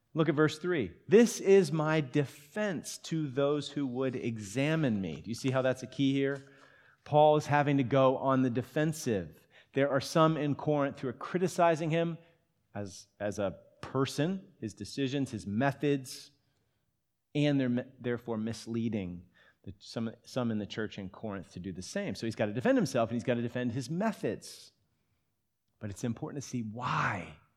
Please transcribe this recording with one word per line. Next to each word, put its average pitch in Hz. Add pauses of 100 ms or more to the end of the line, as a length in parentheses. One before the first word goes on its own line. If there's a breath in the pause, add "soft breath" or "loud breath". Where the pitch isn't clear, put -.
(140)
Look 156
at 147
verse 151
three. 156 (160)
"This 214
is 190
my 156
defense 147
to 160
those 139
who 143
would 127
examine 120
me." 78
Do -
you 113
see 131
how 131
that's 127
a 113
key 135
here? 139 (580 soft breath)
Paul 151
is 147
having 143
to 139
go 131
on 131
the 131
defensive. 123 (320 soft breath)
There 139
are 135
some 160
in 147
Corinth 143
who 135
are 120
criticizing 170
him 165 (580 soft breath)
as, 101 (120)
as 101
a 95 (240)
person, 147 (180)
his 110
decisions, 135
his 95
methods, 135 (1040)
and 147
they're 127
mi-, 120 (160)
therefore 120
misleading 110 (420 soft breath)
the, 98
some, 113 (120)
some 123
in 110
the 101
church 107
in 98
Corinth 98
to 95
do 92
the 92
same. 190
So -
he's 113
gotta 104
defend 247
himself, 120
and 120
he's 120
gotta 120
defend 123
his 131
methods. 165 (1080)
But 104
it's -
important 135
to -
see 123
why, 110 (200)